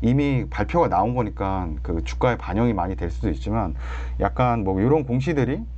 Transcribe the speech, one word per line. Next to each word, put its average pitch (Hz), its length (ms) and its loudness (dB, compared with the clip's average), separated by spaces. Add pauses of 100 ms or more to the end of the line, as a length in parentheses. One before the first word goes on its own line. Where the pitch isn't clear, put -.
이미 131 480 2
발표가 135 400 2
나온 98 260 2
거니까 98 540 -2 (120)
그 82 220 -2
주가에 - 340 0
반영이 113 360 0
많이 92 240 -2
될 85 120 -4
수도 - 200 -2
있지만 90 460 -2 (440)
약간 117 440 2
뭐 95 180 2
요런 139 240 4
공시들이 135 580 0 (140)